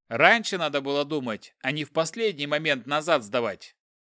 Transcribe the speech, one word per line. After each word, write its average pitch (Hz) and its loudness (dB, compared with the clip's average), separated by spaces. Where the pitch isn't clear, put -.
Раньше 185 4
надо 143 -2
было 143 -2
думать, 131 -6
а 131 -2
не 151 -4
в - -14
последний 160 -2
момент 147 0
назад 147 0
сдавать. 104 -4